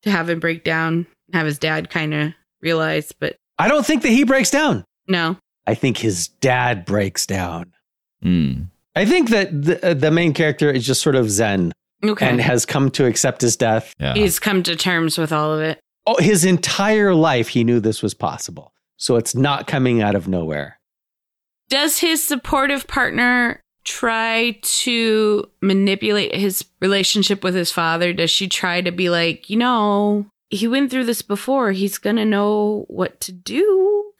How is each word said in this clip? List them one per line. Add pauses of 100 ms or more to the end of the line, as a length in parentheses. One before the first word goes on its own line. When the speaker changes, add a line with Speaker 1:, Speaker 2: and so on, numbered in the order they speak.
Speaker 1:
To
have
him
break
down, (260)
have
his
dad
kinda (260)
realize,
but (220)
Speaker 2:
I
don't
think
that
he
breaks
down. (240)
Speaker 1:
No. (280)
Speaker 2:
I
think
his
dad
breaks
down. (500)
Speaker 3:
Mm. (280)
Speaker 2:
I
think
that
the,
uh,
the
main
character
is
just
sort
of
zen (320)
Speaker 1:
Okay.
Speaker 2:
and
has
come
to
accept
his
death.
Speaker 3:
Yeah.
Speaker 1:
He's
come
to
terms
with
all
of
it. (260)
Speaker 2:
Oh,
his
entire
life,
he
knew
this
was
possible. (240)
So
it's
not
coming
out
of
nowhere. (920)
Speaker 1:
Does
his
supportive
partner (240)
try
to (120)
manipulate
his (160)
relationship
with
his
father?
Does
she
try
to
be
like,
"You
know, (240)
he
went
through
this
before.
He's
gonna
know
what
to
do." (160)